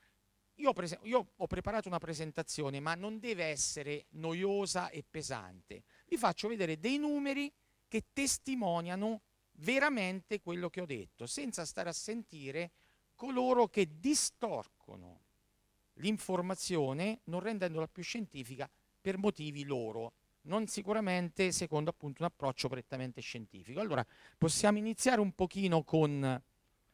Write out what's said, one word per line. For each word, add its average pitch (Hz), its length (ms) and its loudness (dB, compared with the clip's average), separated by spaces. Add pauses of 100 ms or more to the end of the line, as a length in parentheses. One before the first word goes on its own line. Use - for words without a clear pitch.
(540)
Io 277 180 2
prese-, 175 300 -4
io 220 340 0
ho 185 100 -4
preparato 202 400 -4
una 175 120 -2
presentazione, 151 840 -4
ma 160 140 -2
non 208 240 -8
deve 208 260 -4
essere 147 680 -4
noiosa 180 760 -2
e 147 160 -10
pesante. 101 760 -10 (240)
Vi 349 100 -2
faccio 214 320 2
vedere 180 300 0
dei 233 180 2
numeri 285 560 0 (360)
che 220 160 0 (100)
testimoniano 214 1040 0 (360)
veramente 208 840 2
quello 175 300 -4
che 185 100 -6
ho 180 60 -6
detto, 120 400 -8
senza 226 400 -6
stare 175 240 -4
a - 20 -6
sentire 170 760 -6 (440)
coloro 254 540 4
che 160 320 0
distorcono 117 1200 -2 (760)
l'informazione, 180 1300 -2
non 170 160 -4
rendendola 180 460 -2
più 170 160 -12
scientifica 135 640 -6 (320)
per 190 200 -2
motivi 151 460 -2
loro, 113 500 -4 (320)
non 208 200 0
sicuramente 190 840 0
secondo, 151 360 0
appunto, 147 320 -6
un 170 80 2
approccio 135 400 -2
prettamente 127 540 -6
scientifico. 113 580 -8
Allora, 151 260 0 (300)
possiamo 202 400 6
iniziare 220 460 4
un 196 100 4
pochino 180 520 4
con, 143 580 4 (520)